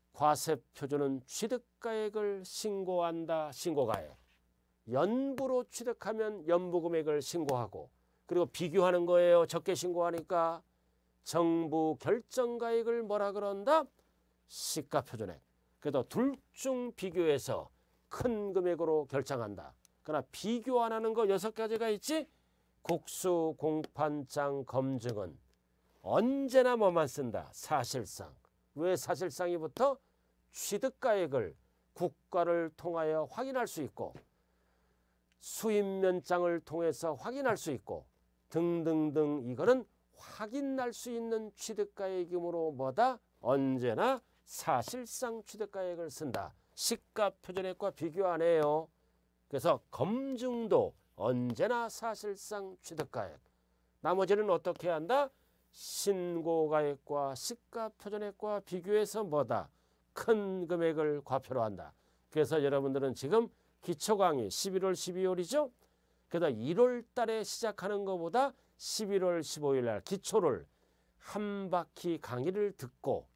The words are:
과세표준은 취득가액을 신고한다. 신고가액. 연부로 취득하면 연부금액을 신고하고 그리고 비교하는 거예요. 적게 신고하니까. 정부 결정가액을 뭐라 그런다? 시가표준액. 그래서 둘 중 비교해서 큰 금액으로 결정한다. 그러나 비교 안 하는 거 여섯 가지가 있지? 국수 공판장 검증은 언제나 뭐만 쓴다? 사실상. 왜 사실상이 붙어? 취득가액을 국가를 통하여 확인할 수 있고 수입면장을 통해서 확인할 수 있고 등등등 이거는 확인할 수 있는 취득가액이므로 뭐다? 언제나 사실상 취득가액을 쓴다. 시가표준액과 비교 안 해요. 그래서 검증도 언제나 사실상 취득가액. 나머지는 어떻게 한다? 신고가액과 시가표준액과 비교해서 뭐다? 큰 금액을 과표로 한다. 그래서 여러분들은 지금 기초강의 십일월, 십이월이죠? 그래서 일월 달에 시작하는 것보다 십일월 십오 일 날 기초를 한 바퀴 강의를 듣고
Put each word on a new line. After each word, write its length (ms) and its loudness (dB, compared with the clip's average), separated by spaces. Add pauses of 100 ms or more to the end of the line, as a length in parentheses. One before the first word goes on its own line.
(140)
과세표준은 1120 0
취득가액을 1200 -4
신고한다. 1040 -2
신고가액. 640 -2 (760)
연부로 800 0
취득하면 800 -6
연부금액을 760 2
신고하고 680 -2 (360)
그리고 200 2
비교하는 600 2
거예요. 420 8
적게 260 -2
신고하니까. 880 0 (600)
정부 760 2
결정가액을 1040 0
뭐라 280 0
그런다? 520 2 (640)
시가표준액. 920 -4 (400)
그래서 300 0
둘 260 0 (180)
중 400 -6
비교해서 800 -2 (380)
큰 440 -2
금액으로 520 2
결정한다. 680 -4 (300)
그러나 280 -2
비교 520 0
안 80 0
하는 220 0
거 160 2
여섯 260 0
가지가 340 -2
있지? 380 -2 (540)
국수 760 0
공판장 1080 -2
검증은 720 -2 (640)
언제나 760 4
뭐만 320 4
쓴다? 460 -6
사실상. 840 -4 (400)
왜 200 0
사실상이 640 -2
붙어? 400 0 (540)
취득가액을 1040 -2 (380)
국가를 840 0
통하여 560 -2
확인할 360 -4
수 160 -8
있고 300 -8 (1300)
수입면장을 1200 0
통해서 520 -2
확인할 440 -2
수 140 -4
있고 340 -8 (440)
등등등 960 2
이거는 400 4 (300)
확인할 800 -6
수 160 -12
있는 460 -4
취득가액이므로 1160 -4
뭐다? 460 0 (200)
언제나 840 2 (220)
사실상 1000 -4
취득가액을 640 -6
쓴다. 440 -6 (220)
시가표준액과 1160 -4
비교 360 -2
안 140 0
해요. 460 4 (600)
그래서 340 2 (100)
검증도 1000 0 (220)
언제나 720 0
사실상 920 -8
취득가액. 560 -8 (640)
나머지는 480 2
어떻게 400 0
한다? 400 2 (420)
신고가액과 1600 0
시가표준액과 1300 -8
비교해서 640 0
뭐다? 460 0 (440)
큰 540 0
금액을 560 0
과표로 400 -2
한다. 300 -6 (360)
그래서 340 2
여러분들은 520 0
지금 340 0 (320)
기초강의 720 2
십일월, 440 0
십이월이죠? 760 -2 (560)
그래서 220 0
일월 540 2 (100)
달에 300 -2
시작하는 640 -4
것보다 480 0 (240)
십일월 640 0
십오 320 0
일 100 2
날 160 0
기초를 640 0 (520)
한 520 -6
바퀴 500 -2
강의를 540 -4
듣고 640 -6